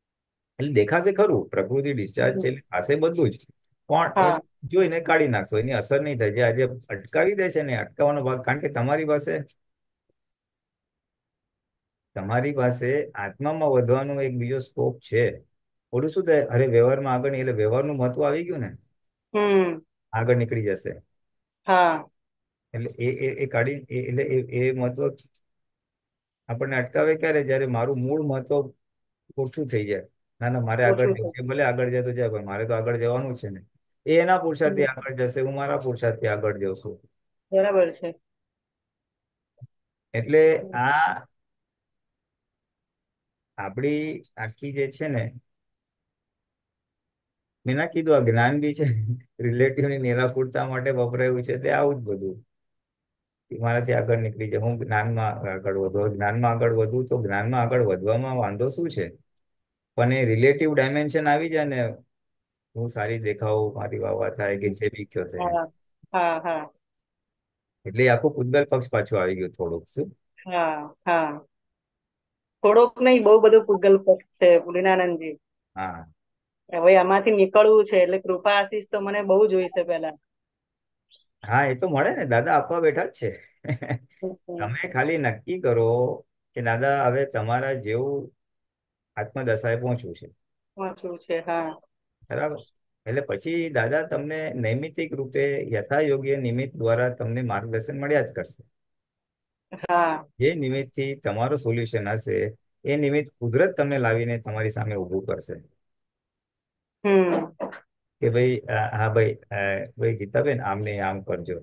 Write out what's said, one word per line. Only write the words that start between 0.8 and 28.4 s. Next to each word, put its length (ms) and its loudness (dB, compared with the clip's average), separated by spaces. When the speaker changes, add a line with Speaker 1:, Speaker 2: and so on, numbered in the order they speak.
Speaker 1:
ખરું, 360 2
પ્રકૃતિ 440 -2
ડિસ્ચાર્જ 440 -2
છે, 120 -2
એટલે 140 -6
થશે 240 0
બધું 340 2
જ, 60 -12
પણ 320 2
એ 80 6
Speaker 2:
હા. 120 0
Speaker 1:
જોઈને 360 2
કાઢી 280 2
નાખશો, 300 -2
એની 140 -2
અસર 280 0
નહીં 180 -4
થાય. 120 2
જે 120 0
આજે 200 2
અટકાવી 460 -2
દે 160 0
છે 120 -2
ને, 140 -4
અટકાવવાનો 460 0
ભાગ, 220 -4
કારણ 160 -2
કે 80 -4
તમારી 360 -2
પાસે, 300 0
તમારી 360 -2
પાસે 360 -2
આત્મામાં 580 -4
વધવાનો 500 2
એક 140 -4
બીજો 240 -4
સ્કોપ 420 -4
છે. 240 0
ઓલું 180 -2
શું 140 -2
થાય, 220 4
અરે, 200 2
વ્યવહારમાં 480 4
આગળ 160 0
નહીં, 120 -4
એટલે 100 -2
વ્યવહારનું 440 0
મહત્વ 260 -2
આવી 220 0
ગયું 160 -8
ને, 100 -6
Speaker 2:
હમ. 440 2
Speaker 1:
આગળ 240 2
નીકળી 260 -2
જશે. 300 -4
Speaker 2:
હા. 420 2
Speaker 1:
એટલે 220 -6
એ, 120 -2
એ, 160 -2
એ 120 -4
કાઢી, 420 -4
એ, 100 -6
એટલે 260 -4
એ, 140 0
એ 160 0
મહત્વ 300 -4
આપણને 280 -4
અટકાવે 380 0
ક્યારે? 300 0
જ્યારે 220 0
મારું 340 -2
મૂળ 220 -2
મહત્વ 340 -2